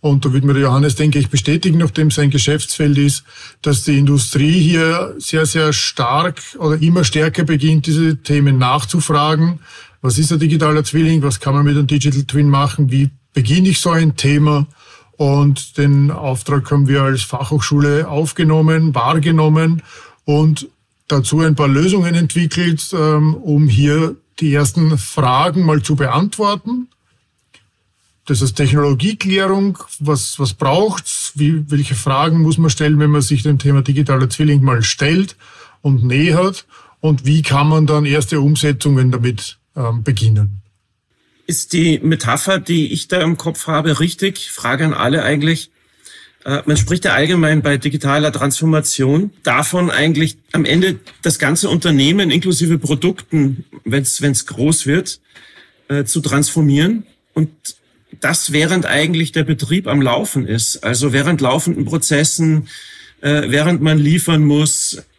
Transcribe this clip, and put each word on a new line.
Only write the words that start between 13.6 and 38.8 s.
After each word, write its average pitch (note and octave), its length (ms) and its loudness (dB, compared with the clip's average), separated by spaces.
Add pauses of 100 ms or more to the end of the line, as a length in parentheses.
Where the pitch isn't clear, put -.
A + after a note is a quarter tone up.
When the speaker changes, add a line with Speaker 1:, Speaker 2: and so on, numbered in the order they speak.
Speaker 1:
ich D#3 100 0
so F3 120 0
ein E3 260 2
Thema? D3 500 2 (460)
Und C#3+ 640 0
den C#3+ 340 4
Auftrag C#3 580 -4
haben C#3+ 200 2
wir C#3 140 2
als C3+ 180 0
Fachhochschule C#3+ 880 0
aufgenommen, D#3+ 840 2
wahrgenommen D#3+ 880 2 (420)
und D3+ 420 2 (400)
dazu C#3+ 320 0
ein D#3+ 160 2
paar C#3+ 140 2
Lösungen F3 440 2
entwickelt, E3+ 800 -2
ähm, D#3 440 2
um D3+ 340 2
hier D3 480 2 (240)
die D3+ 120 0
ersten D3+ 440 2
Fragen D3+ 680 0
mal D#3 160 2
zu D3+ 140 -2
beantworten. G3+ 960 -2 (1400)
Das B2 160 0
heißt B2+ 140 -2
Technologieklärung, F#3+ 1200 0 (200)
was, D3 400 -4
was A#2+ 140 -2
braucht's? E3+ 840 -2
Wie, D3 340 0
welche C#3+ 260 0
Fragen D3 460 0
muss D#3+ 160 2
man E3 120 4
stellen, D3+ 300 2
wenn D3 120 4
man D3 100 2
sich C#3 220 0
dem D3 160 2
Thema C#3 220 2
digitaler C3+ 480 0
Zwilling D3 340 2
mal A#2+ 200 2
stellt E3+ 520 -2 (460)
und C3+ 220 2
nähert? D#3+ 600 0 (360)
Und D3 240 0
wie D#3 160 4
kann C#3+ 260 0
man D#3 180 4
dann D3+ 200 2
erste C#3+ 340 0
Umsetzungen C#3+ 720 2